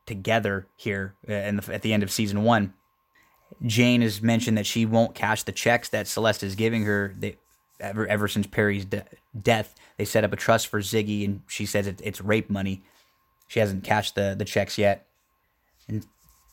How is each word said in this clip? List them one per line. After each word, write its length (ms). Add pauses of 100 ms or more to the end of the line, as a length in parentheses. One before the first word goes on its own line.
together 600 (100)
here, 380 (140)
uh, 60
in 220
the, 180
at 80
the 100
end 100
of 80
season 340
one. 280 (920)
Jane 340
has 220
mentioned 340
that 100
she 200
won't 280
cash 280
the 100
checks 380
that 180
Celeste 340
is 120
giving 300
her. 340
They, 180 (420)
ever, 280
ever 200
since 200
Perry's 400
de-, 180 (340)
death, 360 (240)
they 80
set 180
up 80
a 40
trust 320
for 120
Ziggy, 460
and 200
she 200
says 200
it, 160
it's 200
rape 260
money. 340 (640)
She 120
hasn't 240
cashed 300
the, 240
the 80
checks 320
yet. 280 (800)
And, 200 (460)